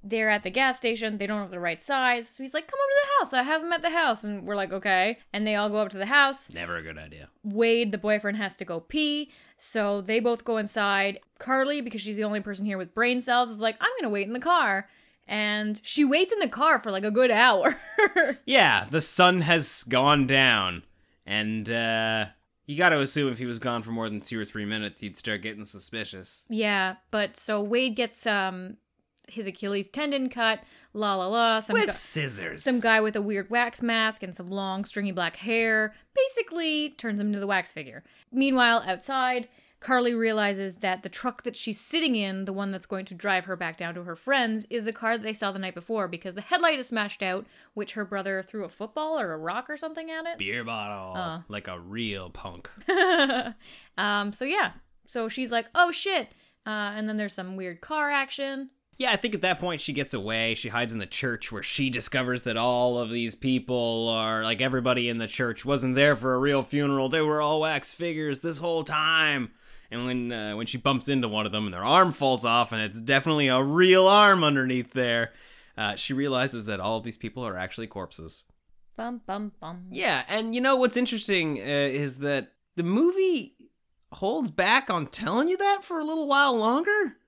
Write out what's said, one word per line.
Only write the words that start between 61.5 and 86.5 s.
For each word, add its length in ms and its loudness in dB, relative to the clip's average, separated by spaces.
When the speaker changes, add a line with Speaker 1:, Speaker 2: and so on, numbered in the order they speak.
Speaker 2:
where 100 -8
she 280 -2
discovers 520 -2
that 140 -2
all 420 2
of 120 -4
these 240 -2
people 760 0
are, 340 0
like, 200 -2
everybody 480 0
in 80 -4
the 100 -4
church 380 -4
wasn't 300 2
there 200 6
for 180 0
a 40 2
real 240 2
funeral. 480 0
They 100 0
were 220 2
all 180 2
wax 340 -2
figures 460 -4
this 180 -4
whole 260 -2
time. 680 2
And 160 -4
when, 260 -2
uh, 240 -6
when 100 -6
she 120 -6
bumps 300 0
into 200 2
one 180 0
of 60 -4
them 140 -2
and 80 -6
their 100 -6
arm 260 6
falls 360 0
off 260 2
and 100 -2
it's 180 -6
definitely 480 2
a 140 4
real 460 8
arm 340 8
underneath 520 2
there, 400 0
uh, 180 -2
she 200 -4
realizes 520 -2
that 140 -4
all 160 0
of 80 -6
these 140 -10
people 280 -8
are 100 -6
actually 300 -8
corpses. 580 -12
Speaker 1:
Bum, 300 -8
bum, 340 -6
bum. 300 -14
Speaker 2:
Yeah, 380 0
and 260 -2
you 80 0
know 140 6
what's 200 4
interesting, 640 0
uh, 40 -10
is 560 -2
that 320 -2
the 60 -2
movie 720 2
holds 380 -2
back 380 4
on 180 0
telling 420 0
you 100 0
that 260 0
for 160 -6
a 40 -4
little 220 -2
while 300 4